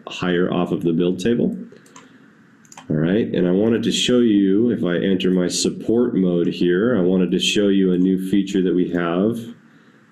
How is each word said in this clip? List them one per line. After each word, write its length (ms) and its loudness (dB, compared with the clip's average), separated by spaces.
higher 440 -2
off 200 -2
of 120 -4
the 100 0
build 260 0
table. 360 -2
All 80 0
right, 360 0
and 140 0
I 40 0
wanted 320 0
to 80 0
show 280 0
you, 520 2
if 120 -4
I 140 -2
enter 340 0
my 160 0
support 680 0
mode 320 2
here, 500 0
I 40 0
wanted 300 2
to 80 0
show 300 0
you 240 2
a 40 0
new 200 2
feature 460 0
that 100 0
we 160 0
have 500 -2